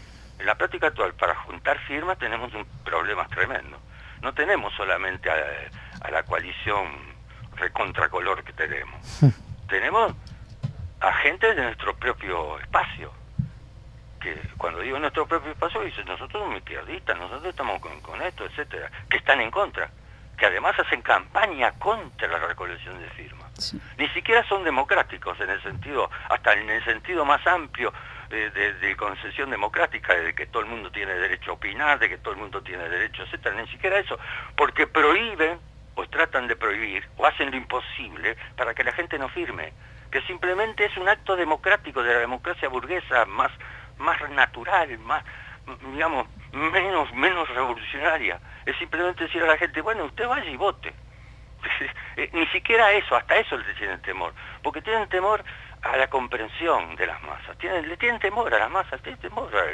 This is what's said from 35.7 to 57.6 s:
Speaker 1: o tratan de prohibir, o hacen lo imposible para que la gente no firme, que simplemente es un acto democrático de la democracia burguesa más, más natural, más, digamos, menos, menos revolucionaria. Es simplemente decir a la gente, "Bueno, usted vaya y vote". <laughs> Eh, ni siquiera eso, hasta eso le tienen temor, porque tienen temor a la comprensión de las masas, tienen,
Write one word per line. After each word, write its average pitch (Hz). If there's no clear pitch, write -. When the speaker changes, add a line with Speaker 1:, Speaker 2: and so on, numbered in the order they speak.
Speaker 1:
o -
tratan 139
de 117
prohibir, 104
o 120
hacen 147
lo 131
imposible 117
para 117
que 135
la 123
gente 170
no 135
firme, 101
que 135
simplemente 185
es 208
un 185
acto 202
democrático 156
de 120
la 120
democracia 127
burguesa 127
más, 113
más 160
natural, 139
más, 120
digamos, 147
menos, 165
menos 165
revolucionaria. 127
Es 135
simplemente 175
decir 175
a 165
la 156
gente, 160
"Bueno, 214
usted 214
vaya 247
y 143
vote". 175
<laughs> -
Eh, 143
ni 165
siquiera 226
eso, 196
hasta 120
eso 208
le 104
tienen 95
temor, 92
porque -
tienen 220
temor 196
a -
la 131
comprensión 117
de 90
las 82
masas, 73
tienen, 175